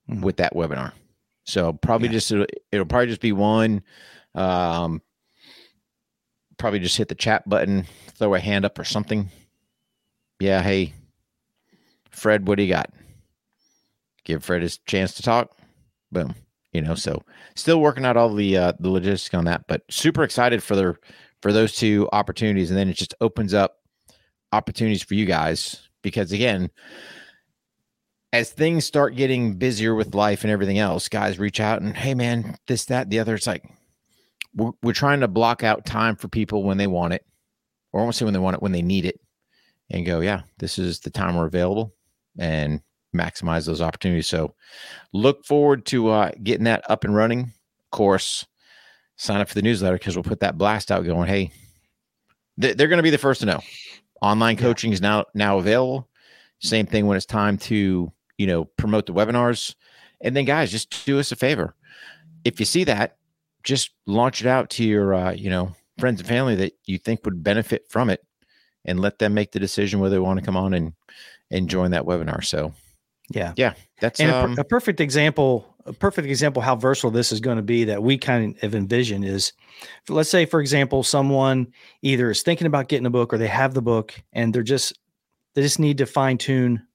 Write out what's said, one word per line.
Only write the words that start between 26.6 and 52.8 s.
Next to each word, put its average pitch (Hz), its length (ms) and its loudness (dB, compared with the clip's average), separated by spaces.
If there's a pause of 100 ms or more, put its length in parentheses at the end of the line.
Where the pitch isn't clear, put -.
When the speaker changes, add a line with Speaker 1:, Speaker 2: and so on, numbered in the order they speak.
Speaker 2:
as 120 160 0
things 160 340 0
start 143 320 0
getting 123 380 0
busier 113 400 0
with 107 200 -2
life 104 300 2
and 107 60 0
everything 98 280 0
else, 92 300 -2
guys 98 300 -2
reach 101 220 -4
out 107 200 0
and, 104 160 -6
"Hey 131 180 -4
man, 120 420 -2 (100)
this, 123 200 -2
that, 127 220 -2
the 104 120 0
other." 110 140 0
It's 104 120 -4
like, 104 180 -6 (920)
we're, 113 180 -2 (100)
we're 117 100 0
trying 143 280 2
to 123 80 2
block 117 360 2
out 107 220 2
time 113 280 0
for - 140 -10
people 107 340 -2
when 98 140 0
they 101 100 0
want 87 280 -2
it, - 100 -8 (680)
or 98 100 -2
I - 20 0
won't 117 120 -2
say 120 120 -2
when 104 80 0
they 92 60 0
want 92 160 0
it, - 60 -8
when 101 100 -2
they 87 100 0
need 90 240 0
it, - 120 -4 (680)
and 87 160 -6
go, 85 160 -2
"Yeah, 92 220 -2 (160)
this - 200 -8
is 90 220 -4
the - 100 -12
time 90 260 -2
we're 82 100 0
available." 92 480 -2 (440)
And 76 440 -2 (360)
maximize 82 480 -4
those 80 140 -4
opportunities. 85 480 -2
So 80 260 -2 (580)
look 131 320 2
forward 143 420 2
to, 117 240 0
uh, 107 200 2 (120)
getting 107 220 0
that 113 260 0
up 110 140 0
and 104 100 0
running. 113 260 2 (440)
Of - 60 -20
course, - 560 0 (680)
sign 101 240 -2
up 98 80 -2
for - 60 -16
the 104 80 0
newsletter 95 360 2
'cause 92 180 -6
we'll 87 60 -4
put - 180 -4
that 92 180 0
blast 101 340 0
out 92 120 0
going, 87 240 0
"Hey," 95 220 0 (1080)
th-, - 160 2
they're 147 120 4